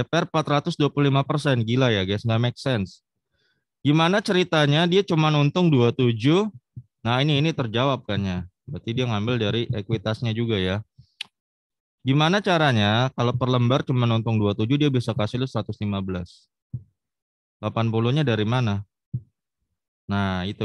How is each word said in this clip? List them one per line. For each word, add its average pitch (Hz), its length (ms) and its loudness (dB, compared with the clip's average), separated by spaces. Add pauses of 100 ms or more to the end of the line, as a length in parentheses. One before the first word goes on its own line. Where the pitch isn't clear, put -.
P - 80 -6
R 160 160 0
empat 156 200 -2
ratus 147 280 -2
dua 143 160 0
puluh 143 160 2
lima 139 160 2
persen. 139 400 0
Gila 123 240 2
ya, 101 160 2
guys, 101 200 -2
nggak 113 160 0
make 120 200 -2
sense. 110 400 -4 (800)
Gimana 160 400 4
ceritanya 170 640 2
dia 180 220 4
cuma 156 260 2
untung 151 400 2
dua 120 220 4
tujuh? 135 580 2 (480)
Nah, 123 240 0
ini, 147 160 2
ini 156 160 0
terjawab 117 480 -2
kan 101 160 -4
ya. 92 180 -4 (300)
Berarti 85 240 -8
dia 123 160 -2
ngambil 113 320 -2
dari 110 220 -2 (100)
ekuitasnya 110 640 -4
juga 113 220 -2
ya. 95 240 -2 (1200)
Gimana 151 320 2
caranya 131 800 2
kalau 123 160 0
per 123 160 -2
lembar 127 320 2
cuma 123 240 0
untung 113 320 0
dua 101 160 2
tujuh, 110 240 0
dia 147 120 2
bisa 123 200 -2
kasih 107 320 -4
lu 135 80 -4
seratus 110 320 -6
lima 104 160 -4
belas? 92 480 -8 (1120)
Delapan 113 320 -2
puluhnya 117 320 0
dari 110 240 0
mana? 110 400 -2 (1200)
Nah, 95 400 -2
itu 104 180 -8